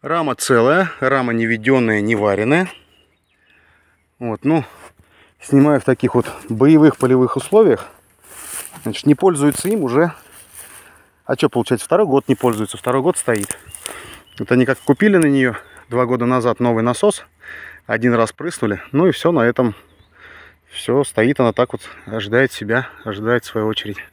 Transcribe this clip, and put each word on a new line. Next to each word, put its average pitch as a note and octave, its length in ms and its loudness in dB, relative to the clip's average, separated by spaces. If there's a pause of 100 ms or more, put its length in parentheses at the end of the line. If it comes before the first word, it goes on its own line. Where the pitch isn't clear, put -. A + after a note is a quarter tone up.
Рама D3+ 340 -4
целая, C3+ 560 2 (100)
рама C3 340 0
не A2+ 100 -2
введенная, A2+ 560 0
не A2 140 0
вареная. G#2+ 560 0 (1500)
Вот, A2+ 260 -8
ну, D3+ 200 0 (800)
снимаю C#3 380 4
в - 40 -16
таких B2+ 300 0
вот A#2+ 120 2 (220)
боевых D3 480 6
полевых B2+ 400 2
условиях. F3 500 2 (960)
Значит, - 220 -8
не D3 100 4
пользуются D3+ 540 0
им G#3 160 -2
уже. D3 280 0 (1120)
А C3 100 -4
че, D3 140 0
получается, A#2+ 340 -2
второй G3 220 0
год C3+ 220 0
не C3 60 2
пользуются, A2 440 -4
второй B2+ 240 -4
год E3+ 160 -2
стоит. G#2 400 -6 (800)
Вот G2+ 140 -6
они B2+ 120 4
как C3+ 140 -2
купили G3 400 2
на D#3+ 80 2
нее C3+ 280 0 (360)
два B2 160 0
года A#2+ 180 -2
назад B2 360 0
новый A#2 220 0
насос, B2 440 0 (600)
один A2+ 280 0
раз A2+ 180 0
прыснули, A#2 580 -6
ну D#3 160 2
и E3 60 2
все - 180 0
на E3 100 2
этом. A#2+ 340 0 (960)
Все, C3 340 -2
стоит B2 360 0
она A#2 120 2
так B2 200 -2
вот, - 100 -12 (240)
ожидает A2 460 -2
себя, A#2 360 -4 (160)
ожидает A2 400 -4
своей G#2+ 220 -4
очереди. G#2+ 360 -8 (100)